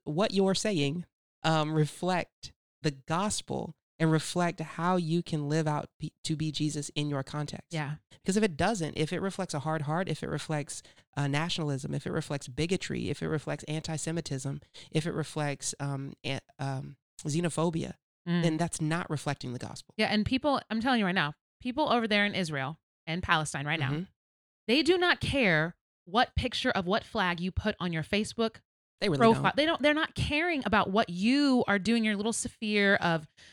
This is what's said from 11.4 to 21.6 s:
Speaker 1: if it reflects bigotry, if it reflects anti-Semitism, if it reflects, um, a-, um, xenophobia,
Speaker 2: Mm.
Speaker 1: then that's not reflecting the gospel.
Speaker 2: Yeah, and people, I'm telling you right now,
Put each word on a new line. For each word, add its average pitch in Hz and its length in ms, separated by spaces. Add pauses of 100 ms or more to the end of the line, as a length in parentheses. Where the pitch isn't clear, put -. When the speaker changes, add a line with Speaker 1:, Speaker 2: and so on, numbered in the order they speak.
Speaker 1:
if 143 120
it 185 60
reflects 151 360
bigotry, 135 600
if - 120
it 160 60
reflects 151 380
anti-Semitism, 151 960 (300)
if 156 160
it - 60
reflects, 147 680
um, 139 340 (120)
a-, 135 140 (200)
um, 139 360 (300)
xenophobia, 160 680 (360)
Speaker 2:
Mm. 170 140
Speaker 1:
then 160 140
that's 165 220
not 165 300
reflecting 139 440
the 127 60
gospel. - 380
Speaker 2:
Yeah, 214 100
and 214 180
people, 262 440
I'm 220 120
telling 247 180
you 208 60
right 180 100
now, 151 180 (280)